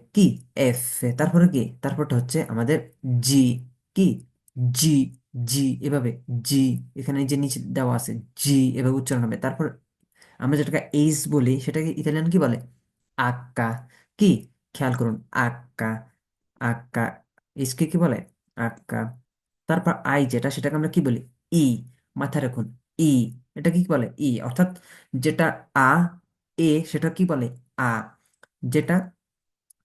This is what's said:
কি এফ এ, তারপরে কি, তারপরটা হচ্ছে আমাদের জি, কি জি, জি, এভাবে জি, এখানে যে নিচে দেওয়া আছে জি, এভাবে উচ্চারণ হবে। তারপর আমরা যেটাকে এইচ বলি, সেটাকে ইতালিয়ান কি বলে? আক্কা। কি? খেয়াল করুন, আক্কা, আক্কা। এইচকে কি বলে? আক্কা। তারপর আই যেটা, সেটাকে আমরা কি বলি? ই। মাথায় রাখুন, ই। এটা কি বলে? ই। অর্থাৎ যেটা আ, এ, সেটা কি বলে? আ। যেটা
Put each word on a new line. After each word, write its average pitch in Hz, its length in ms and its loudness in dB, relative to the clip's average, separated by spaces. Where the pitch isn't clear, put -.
কি 180 280 4
এফ - 480 -2
এ, 123 120 0
তারপরে 170 320 4
কি, 127 340 -2
তারপরটা 143 340 -2
হচ্ছে 123 320 -2
আমাদের 117 420 -2
জি, 127 500 2
কি 185 300 2
জি, 139 440 2
জি, 127 380 -2
এভাবে 135 400 -2
জি, 131 420 2
এখানে 139 300 -4
যে 139 120 -2
নিচে 131 220 -2
দেওয়া 123 360 -2
আছে 117 260 -6
জি, 131 420 2
এভাবে 131 180 2
উচ্চারণ 127 280 -2
হবে। 113 140 -2
তারপর 131 400 -4
আমরা 139 200 0
যেটাকে 143 360 -2
এইচ 151 340 2
বলি, 131 340 2
সেটাকে 160 360 -4
ইতালিয়ান 156 320 -2
কি 180 100 4
বলে? 123 220 0
আক্কা। 123 680 -4
কি? 170 300 4
খেয়াল 127 200 -2
করুন, 117 380 -2
আক্কা, 117 760 -4
আক্কা। - 640 -4
এইচকে 135 300 -2
কি 175 120 -2
বলে? 151 280 0
আক্কা। 117 640 -6
তারপর 175 260 0
আই 139 220 2
যেটা, 123 240 -2
সেটাকে 139 260 -4
আমরা 156 140 -2
কি 175 120 0
বলি? 120 260 -2
ই। 139 340 2
মাথায় 139 320 -2
রাখুন, 123 300 -8
ই। 139 420 2
এটা 151 140 0
কি 175 200 2
বলে? 127 280 0
ই। 127 240 -2
অর্থাৎ 180 360 -2
যেটা 151 600 0
আ, 143 340 4
এ, 160 340 2
সেটা 165 180 -2
কি 185 160 0
বলে? 131 320 -2
আ। 117 260 -2
যেটা 151 460 0